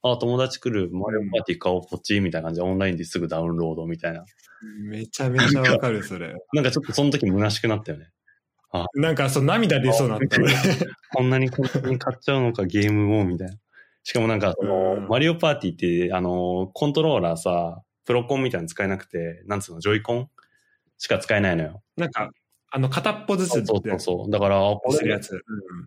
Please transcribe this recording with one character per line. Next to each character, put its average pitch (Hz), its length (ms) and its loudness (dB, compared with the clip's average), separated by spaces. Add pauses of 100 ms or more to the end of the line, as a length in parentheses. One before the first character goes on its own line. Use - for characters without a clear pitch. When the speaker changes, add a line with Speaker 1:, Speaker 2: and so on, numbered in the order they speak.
Speaker 1:
あ、 123 160 2
友 123 200 0
達 131 220 -2
来 120 140 -4
る、 92 180 0
マ 98 200 -4
リ 107 60 -2
オ 101 140 -4
パ 110 80 0
ー - 40 -4
テ 87 100 -4
ィ - 40 -2
ー - 20 -18
買 92 120 0
お 92 60 0
う、 - 20 0
Speaker 2:
う - 20 -4
ん。 - 80 -20
Speaker 1:
ポ - 80 -8
チ 101 220 0
み 92 120 0
た 80 80 -4
い - 20 -6
な 82 60 -8
感 82 80 -4
じ 87 60 -2
で 92 60 0
オ 95 60 0
ン 95 40 0
ラ 98 100 0
イ 92 60 0
ン 85 40 -4
で 85 60 -6
す 87 160 -4
ぐ 85 80 -2
ダ 82 120 -2
ウ 85 120 -2
ン 85 60 0
ロ 82 160 0
ー - 20 -6
ド 82 100 -6
み 82 120 -6
た 82 120 -6
い 82 40 -6
な。 85 100 -12 (680)
Speaker 2:
め 110 180 -8
ち - 160 -6
ゃ 127 60 2
め 123 100 2
ち 117 180 4
ゃ 131 40 2
わ 127 160 4
か 127 120 0
る、 110 60 0
Speaker 1:
な 101 40 -2
ん - 20 -6
か、 95 60 -10
Speaker 2:
そ 92 120 -8
れ。 80 160 -10 (180)
Speaker 1:
な 147 80 2
ん 127 40 0
か 127 60 2
ち 156 80 0
ょ - 20 -2
っ - 40 -10
と - 80 -8
そ 143 100 4
の 143 80 4
時 117 180 0
虚 101 200 2
し 104 100 -2
く 117 80 0
な 107 100 2
っ 107 60 -8
た 95 80 -10
よ 76 60 -8
ね。 76 120 -20 (600)
あ。 87 220 -4
Speaker 2:
な 156 180 2
ん 143 40 0
か 135 140 2
そ 135 120 2
う、 - 20 2
涙 180 360 4
出 127 120 4
そ 139 140 4
う - 20 2
に - 60 0
な - 40 -2
っ 135 120 0
た、 - 120 4
俺。 135 120 4
Speaker 1:
<laughs> 135 600 0
こ 127 100 2
ん 127 60 4
な 131 80 4
に、 131 120 2
こ 131 140 -2
ん 135 200 -2
な 131 60 -2
に 127 100 0
買 127 160 -2
っ - 40 -20
ち - 120 -2
ゃ 139 40 2
う 135 60 2
の 117 120 2
か、 101 120 -2
ゲ 101 160 0
ー 104 120 4
ム 104 260 4
を、 101 60 4
み 87 120 0
た 92 80 -6
い - 20 -8
な。 95 80 -12 (480)
し - 80 -10
か 120 80 0
も 113 80 2
な 113 80 2
ん 101 40 0
か、 95 180 2
そ 98 80 -2
の、 95 300 2
Speaker 2:
う 107 40 -4
ん。 98 80 -8
Speaker 1:
マ 117 120 2
リ 156 100 4
オ 165 60 2
パ 165 160 2
ー 143 80 0
テ 92 100 -2
ィ - 20 -2
ー - 20 -8
っ 87 340 0
て、 95 60 0
あ 92 80 0
の、 90 520 0
コ 147 140 0
ン 143 60 0
ト 156 80 2
ロ 151 160 2
ー - 20 2
ラ 82 160 0
ー - 20 -10
さ、 87 440 -2 (240)
プ 123 80 0
ロ 120 120 2
コ 135 120 0
ン 131 60 0
み 123 80 0
た 90 60 -4
い - 20 -4
な 82 40 -6
の 82 40 -8
使 - 160 -6
え 98 40 0
な 95 100 0
く - 80 -12
て、 85 420 -8
な 101 100 -2
ん - 40 -4
つ - 80 -12
う 85 40 -16
の、 82 60 -14
ジ 98 100 -2
ョ 110 60 4
イ 107 60 -2
コ 120 140 -4
ン 127 140 -6 (680)
し - 100 -10
か 98 120 2
使 - 160 0
え 104 40 4
な 98 120 2
い 85 40 2
の 80 80 0
よ。 78 180 -10 (140)
Speaker 2:
な 170 120 -4
ん 131 40 -8
か、 107 200 -6 (380)
あ 131 100 -4
の、 131 100 2
片 208 220 0
っ 214 140 -8
ぽ 196 120 0
ず 185 100 0
つ 165 40 -2
Speaker 1:
そ 117 80 2
う 104 60 -2
そ 107 100 2
う 95 120 2
そ 95 80 0
う 87 40 -6
そ 90 280 -2
う。 104 40 -2
だ 104 80 2
か 101 100 4
ら、 98 80 6
あ、 101 180 4
こ 127 160 -2
れ、 151 60 4
Speaker 2:
す - 60 2
る - 80 2
や 104 80 0
つ。 - 140 -12
う 90 40 -8
ん。 - 40 -10 (460)